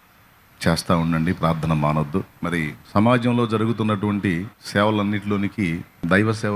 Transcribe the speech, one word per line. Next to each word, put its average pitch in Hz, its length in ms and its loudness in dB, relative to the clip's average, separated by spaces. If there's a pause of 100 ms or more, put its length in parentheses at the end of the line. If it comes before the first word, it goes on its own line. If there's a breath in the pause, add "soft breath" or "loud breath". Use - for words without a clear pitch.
(680)
చేస్తా 85 280 2
ఉండండి, 82 380 0
ప్రార్థన 80 380 0
మానొద్దు. 76 520 0 (200)
మరి 82 300 -4 (200)
సమాజంలో 120 520 2
జరుగుతున్నటువంటి 104 1000 -2 (180)
సేవలన్నిటిలోనికి 101 1200 -2 (220)
దైవ 104 260 4
సేవ 107 220 -4